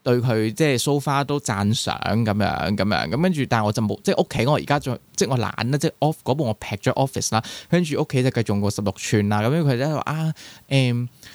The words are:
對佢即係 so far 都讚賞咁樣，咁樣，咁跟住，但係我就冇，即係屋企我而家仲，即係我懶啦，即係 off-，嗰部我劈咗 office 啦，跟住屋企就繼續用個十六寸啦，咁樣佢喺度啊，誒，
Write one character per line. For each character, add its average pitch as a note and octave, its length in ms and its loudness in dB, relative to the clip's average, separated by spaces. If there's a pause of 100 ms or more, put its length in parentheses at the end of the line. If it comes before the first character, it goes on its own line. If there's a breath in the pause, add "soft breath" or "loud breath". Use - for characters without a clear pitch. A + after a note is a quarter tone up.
對 B2 160 2
佢 A2+ 340 2
即 D#3 120 0
係 C#3 140 2
so C#3+ 220 0
far C#3 240 0
都 C#3+ 160 -2
讚 G2+ 340 0
賞 - 240 -4
咁 A2 320 0
樣， F#2 460 0
咁 G#2 80 -2
樣， E2+ 240 -2
咁 A#2+ 140 -2
跟 F#3 100 2
住， D3+ 160 -2
但 A#2 140 2
係 - 20 0
我 G#2 80 2
就 A#2 100 0
冇， G#2+ 200 0
即 G3 100 0
係 - 100 2
屋 - 80 2
企 A2+ 160 0
我 D3 100 2
而 D#2+ 80 -2
家 C#3+ 140 0
仲， C3 200 -6 (180)
即 - 80 0
係 A2+ 60 -2
我 C3 80 2
懶 A2+ 320 -2
啦， C#3+ 80 0
即 D#3 100 0
係 - 120 -2
off-， D#3 220 2
嗰 B2 120 0
部 D3+ 100 0
我 A2 100 0
劈 - 220 -6
咗 - 160 0
office - 420 0
啦， A2+ 80 2 (280 loud breath)
跟 F3 120 4
住 D3+ 180 -2
屋 D3+ 100 0
企 B2+ 120 2
就 B2+ 80 2
繼 A#2+ 100 -2
續 A2 80 -2
用 G2+ 120 0
個 G2+ 80 2
十 G2+ 140 -2
六 G2 160 0
寸 G#2 320 2
啦， G#2 100 2
咁 G#2+ 80 0
樣 D#3+ 140 2
佢 C3 200 2
喺 D3+ 80 0
度 D3+ 100 -2
啊， D#3+ 340 -2 (340 loud breath)
誒， B2 400 2 (260 loud breath)